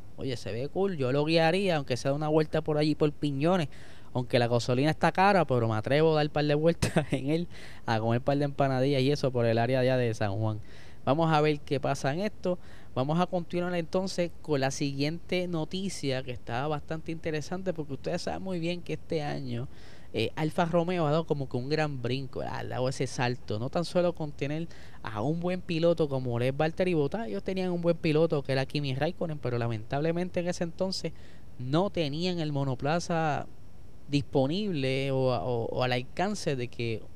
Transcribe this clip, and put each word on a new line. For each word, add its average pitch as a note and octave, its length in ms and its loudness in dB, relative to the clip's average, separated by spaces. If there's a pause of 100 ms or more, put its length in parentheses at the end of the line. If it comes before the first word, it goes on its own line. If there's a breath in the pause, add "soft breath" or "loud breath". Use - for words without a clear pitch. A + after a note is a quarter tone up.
(180)
oye, - 200 -4
se - 140 -6
ve A#2+ 180 -4
cool, F#3+ 280 0
yo B2+ 140 2
lo C#3+ 140 2
guiaría, E3 520 4
aunque C3 200 -2
sea C#3 160 0
una D3+ 140 -2
vuelta D#3 340 4
por D#3 160 0
allí D3+ 180 4
por D3+ 160 2
Piñones, D3 580 2 (460 loud breath)
aunque B2+ 240 2
la A#2+ 80 6
gasolina B2 420 2
está D#3+ 220 4
cara, F#3+ 340 6
pero B2 220 4
me A2 80 2
atrevo C#3+ 380 4
a - 20 4
dar D3+ 120 4
un D3+ 40 -4
par D3 140 2
de D3 100 4
vueltas E3 360 2 (160)
<laughs> - 40 -4
en C3+ 180 0
él, E3+ 180 2 (380 loud breath)
a A2+ 140 2
comer A#2 200 2
un B2 40 -4
par C#3+ 140 2
de C#3+ 80 2
empanadillas C3+ 560 2
y C3 100 4
eso C#3+ 180 0
por B2 160 2
el A2+ 120 4
área A#2+ 220 2
allá B2+ 180 4
de A#2+ 160 2
San G#2 240 0
Juan. A2 240 0 (420 loud breath)
Vamos D#3+ 280 4
a D3+ 100 6
ver D3+ 180 2
qué C3+ 220 -2
pasa C#3 320 0
en F3 80 -2
esto. F#3+ 360 -2 (380 loud breath)
Vamos D3 240 2
a F3+ 60 4
continuar F3 500 -2
entonces F3 560 -2 (100)
con D3 200 0
la C3+ 100 2
siguiente D#3 800 -2
noticia D#3 760 -2
que B2 80 -8
está A#2+ 360 -4
bastante D#3 440 -4
interesante, E3 640 -4
porque D3+ 200 -6
ustedes D#3+ 280 -4
saben D#3+ 200 -4
muy F#3+ 180 -4
bien E3+ 220 -2
que - 120 -6
este D#3 280 -2
año, C#3 460 -4 (460 loud breath)
eh, - 240 2
Alfa D#3+ 260 0
Romeo E3+ 420 2
ha C#3+ 60 2
dado D#3+ 160 2
como C#3+ 220 -2
que - 80 -2
un B2 100 -2
gran D3 340 0
brinco, B2 380 -2
ha A2+ 240 -4
dado A#2 240 -2
ese C3+ 200 0
salto, B2 520 -2
no B2+ 100 -4
tan F3 140 0
solo F3 320 2
con D3+ 160 -6
tener D3+ 380 -4 (340 loud breath)
a G#2 180 -4
un D#3+ 200 0
buen F3+ 180 -2
piloto E3 480 2
como C3 320 -2
lo A#2+ 60 2
es C3+ 100 2
Valtteri D#3+ 380 0
Bottas. E3 340 0
Ellos G3 160 -6
tenían F#3 280 -2
un F3 100 -2
buen E3+ 160 2
piloto D#3+ 460 4
que C3+ 100 -2
era C3+ 120 2
Kimi C#3+ 300 -2
Raikkonen, D3+ 440 -2
pero B2 180 -2
lamentablemente C#3+ 800 -2
en F3 80 -2
ese F3 160 -2
entonces F3 480 -4 (480 loud breath)
no D3+ 300 2
tenían E3+ 500 -2
el D3+ 140 -2
monoplaza C#3+ 920 0 (640)
disponible C#3 1040 0
o, C3 60 2
o, B2 480 0
o - 180 0
al B2+ 80 2
alcance D#3 640 -2
de B2 120 -4
que A#2 360 -4 (120)